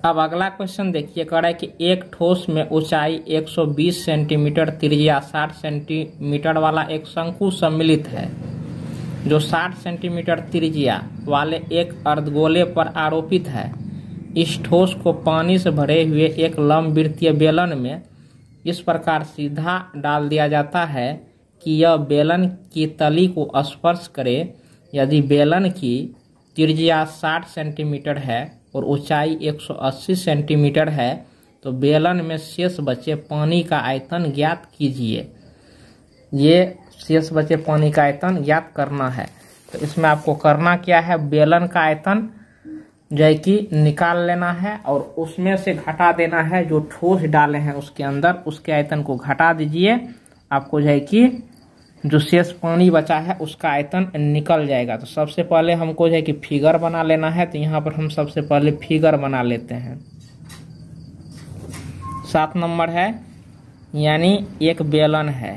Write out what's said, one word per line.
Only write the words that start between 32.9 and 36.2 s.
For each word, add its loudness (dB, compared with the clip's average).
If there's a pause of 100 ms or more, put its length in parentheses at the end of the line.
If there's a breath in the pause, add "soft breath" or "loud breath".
पानी 0
का 0
आयतन -4
ज्ञात -2 (100)
कीजिए। -4 (1040 soft breath)